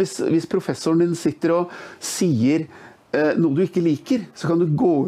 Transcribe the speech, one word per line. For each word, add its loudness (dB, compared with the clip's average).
hvis, -2
hvis 0
professoren 0
din 2
sitter -2
og 0
sier, 0
eh, 2
noe 2
du 0
ikke -2
liker, 0
så -6
kan 2
du 0
gå 2